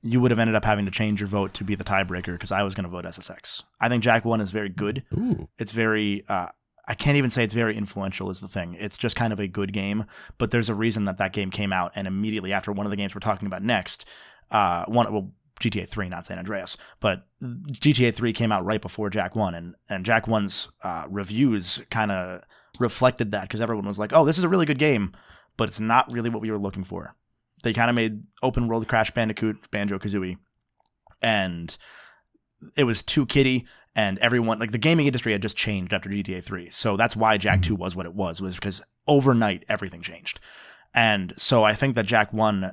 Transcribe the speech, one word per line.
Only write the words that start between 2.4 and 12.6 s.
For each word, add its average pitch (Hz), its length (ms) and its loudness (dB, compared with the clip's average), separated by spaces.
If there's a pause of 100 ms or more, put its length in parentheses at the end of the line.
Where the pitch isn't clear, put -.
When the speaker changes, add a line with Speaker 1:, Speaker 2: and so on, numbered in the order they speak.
Speaker 1:
I 98 120 2
was 95 100 -4
gonna 95 140 -6
vote 87 180 -10
S 87 120 -12
S - 120 -14
X. - 320 -10 (180)
I 117 80 2
think 120 160 2
Jak 117 220 4
one 113 160 0
is 95 80 -4
very 104 180 -4
good. 104 360 -4 (100)
Speaker 2:
Ooh. 214 340 -2 (100)
Speaker 1:
It's 110 140 -6
very, 107 560 0
uh, 90 200 -2 (400)
I 104 60 -4
can't 143 240 2
even 131 120 2
say 120 140 2
it's 104 100 -4
very 113 220 0
influential 98 540 -6
is 92 100 -8
the 101 80 -14
thing. 87 300 -6
It's 104 200 -8
just 113 160 -2
kind 117 180 0
of 98 60 -4
a 104 80 -2
good 98 260 -4
game, 101 340 -2 (320)
but 113 120 0
there's 117 180 0
a 113 60 0
reason 107 300 0
that 95 140 -2
that 95 140 0
game 95 180 -2
came 98 220 -2
out, 90 220 0
and 98 140 -4
immediately 98 440 -2
after 101 200 -2